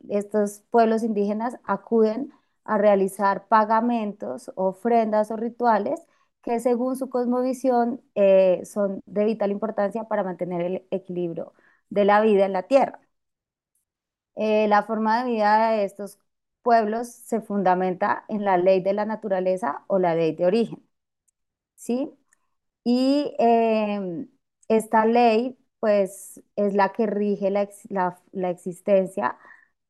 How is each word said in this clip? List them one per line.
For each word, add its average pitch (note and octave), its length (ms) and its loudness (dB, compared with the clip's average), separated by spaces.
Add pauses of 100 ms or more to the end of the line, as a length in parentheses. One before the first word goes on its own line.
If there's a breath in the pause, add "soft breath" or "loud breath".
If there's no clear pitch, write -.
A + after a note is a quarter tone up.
estos G3+ 600 -4
pueblos A3+ 320 2
indígenas G#3+ 600 -4
acuden A3 680 -2 (320 soft breath)
a G#3+ 140 -2
realizar G3 680 2
pagamentos, A3 1040 -2
ofrendas G#3+ 760 0
o A3+ 60 -6
rituales A#3 640 -2 (420)
que A#3+ 180 -4
según B3+ 360 0
su C4+ 140 -8
cosmovisión, B3 920 -2 (140)
eh, F#3+ 500 4
son G3 420 -6
de G#3 180 -2
vital G#3+ 260 -2
importancia G#3 540 -4
para G#3 200 -4
mantener F3+ 380 -6
el F#3 280 -6
equilibrio F3 640 -8 (380 soft breath)
de G3+ 140 0
la G3+ 180 6
vida G3 240 4
en G3 60 -4
la F#3 120 -4
tierra. - 360 0 (1400)
Eh, G#3+ 320 0
la G#3 160 4
forma A3 380 -2
de B3+ 80 -4
vida A3 420 2
de G#3 120 0
estos G3 340 -12 (440)
pueblos A#3 460 2
se - 320 -6
fundamenta F#3 880 0
en G#3 160 -6
la F#3+ 120 2
ley F#3 260 4
de F#3+ 120 -2
la G#3 100 -2
naturaleza F#3+ 840 -4
o G3 100 0
la F3 160 2
ley D#3+ 200 0
de F3 120 -2
origen, G3 360 -2 (920)
¿sí? B3+ 380 -6 (720)
Y, C4 540 0
em, G#3+ 880 0 (400)
esta A3 380 2
ley, A#3+ 520 2 (220)
pues, G3+ 640 -2 (140)
es G3+ 180 0
la G3 180 2
que A3+ 140 -2
rige G3+ 440 -2
la G3+ 120 0
ex-, - 280 -10
la, F3+ 300 -4 (120)
la F3+ 180 -4
existencia F#3 880 -2 (520 soft breath)